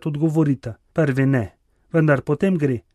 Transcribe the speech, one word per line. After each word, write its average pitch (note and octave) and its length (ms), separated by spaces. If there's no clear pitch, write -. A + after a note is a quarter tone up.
odgovorita: D3 680
"Prvi C3+ 320
ne, C3 300
vendar D#3 280
potem F#3 360
gre, C#3 220